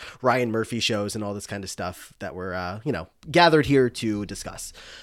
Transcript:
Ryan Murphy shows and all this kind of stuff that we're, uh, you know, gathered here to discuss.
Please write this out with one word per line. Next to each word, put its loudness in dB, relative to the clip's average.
Ryan 4
Murphy -2
shows 0
and -6
all -6
this -10
kind -8
of -10
stuff -10
that -10
we're, -8
uh, -6
you -4
know, -4
gathered 6
here 4
to -4
discuss. -12